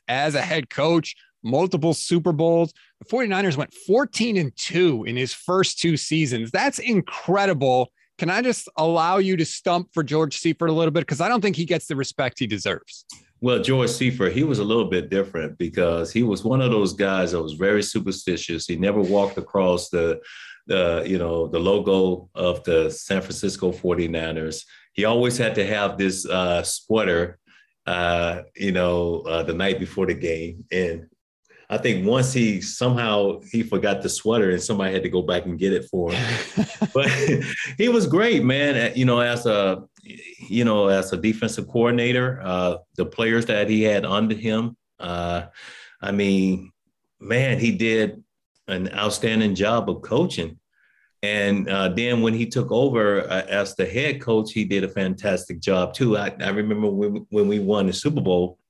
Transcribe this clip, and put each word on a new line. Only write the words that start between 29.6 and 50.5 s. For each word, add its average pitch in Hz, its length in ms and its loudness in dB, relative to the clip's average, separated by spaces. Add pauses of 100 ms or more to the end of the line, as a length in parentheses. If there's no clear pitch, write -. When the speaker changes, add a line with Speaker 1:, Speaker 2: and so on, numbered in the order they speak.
Speaker 2:
before 95 280 -2
the 87 80 0
game. 85 580 -6
And 85 340 -2 (600)
I 107 80 -2
think 98 300 0
once 131 260 2
he 110 300 2
somehow 113 800 0 (120)
he 117 100 0
forgot 98 380 0
the 95 80 -4
sweater 117 420 2
and 113 120 0
somebody 98 320 -2
had 95 80 0
to - 80 -4
go 92 100 0
back 90 240 -2
and 87 140 -6
get 95 160 2
it - 160 -2
for 85 220 -2
him. 117 540 -2 (120)
Speaker 1:
<laughs> - 160 -4
Speaker 2:
But 139 160 2 (340)
<laughs> - 320 -8
he 240 140 2
was 226 160 2
great, 180 360 2
man. 139 340 2
Uh, 117 180 0
you 127 100 2
know, 120 160 4
as 120 240 0
a, 98 380 2 (200)
you - 600 -4
know, 104 220 4
as 95 260 2
a 92 40 0
defensive 107 520 -2
coordinator, 120 760 2
uh, 90 340 0 (200)
the 90 80 -2
players 113 420 0
that 104 220 0
he 107 140 4
had 104 240 2
under 107 280 0
him, 113 420 -2 (220)
uh, 87 480 -4 (540)
I 101 120 -4
mean, 95 580 2 (500)
man, 117 380 0
he 113 140 2
did 110 500 0 (460)
an 92 260 -4
outstanding 107 600 0
job 101 360 2
of 82 120 -6
coaching. 110 560 -2 (640)